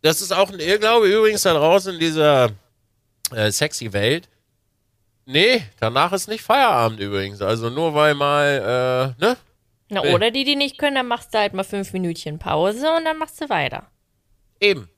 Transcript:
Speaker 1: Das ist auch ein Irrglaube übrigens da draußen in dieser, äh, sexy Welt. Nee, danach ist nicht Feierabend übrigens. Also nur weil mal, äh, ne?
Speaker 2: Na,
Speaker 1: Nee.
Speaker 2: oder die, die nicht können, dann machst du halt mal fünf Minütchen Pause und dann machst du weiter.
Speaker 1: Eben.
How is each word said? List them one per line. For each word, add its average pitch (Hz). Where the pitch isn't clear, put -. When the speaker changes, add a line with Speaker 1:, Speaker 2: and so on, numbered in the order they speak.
Speaker 1:
Das 156
ist 185
auch 190
ein 190
Irrglaube 214
übrigens 214
da 180
draußen 180
in 165
dieser, 151
äh, 107
sexy 120
Welt. 117
Nee, 180
danach 135
ist 190
nicht 220
Feierabend 127
übrigens. 101
Also 113
nur 151
weil 151
mal, 131
äh, -
ne? 240
Speaker 2:
Na, 196
Speaker 1:
Nee. -
Speaker 2:
oder 220
die, 269
die 285
nicht 277
können, 285
dann 254
machst 240
du 220
halt 202
mal 190
fünf 196
Minütchen 165
Pause 214
und 330
dann 320
machst 311
du 285
weiter. 151
Speaker 1:
Eben. 165